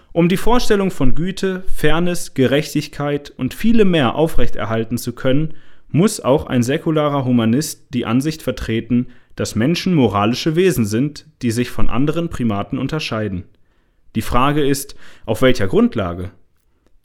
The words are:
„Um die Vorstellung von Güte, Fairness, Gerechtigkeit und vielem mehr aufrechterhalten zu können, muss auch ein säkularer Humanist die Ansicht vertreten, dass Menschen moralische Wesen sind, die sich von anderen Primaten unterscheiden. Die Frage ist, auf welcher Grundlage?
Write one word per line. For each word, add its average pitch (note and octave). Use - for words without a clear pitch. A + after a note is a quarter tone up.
„Um E3+
die F#3
Vorstellung G3
von B2+
Güte, F#3+
Fairness, E3+
Gerechtigkeit C#3+
und C3
vielem A3
mehr C#3+
aufrechterhalten A#2
zu A#2+
können, C#3+
muss F#3+
auch D#3
ein B2
säkularer D3
Humanist B2
die B2
Ansicht C#3
vertreten, A#2+
dass A2
Menschen E3+
moralische A#2+
Wesen E3+
sind, A#2+
die B2
sich A#2+
von -
anderen D3+
Primaten A2+
unterscheiden. A2
Die G#2+
Frage C#3+
ist, C#3
auf A2
welcher B2+
Grundlage? G2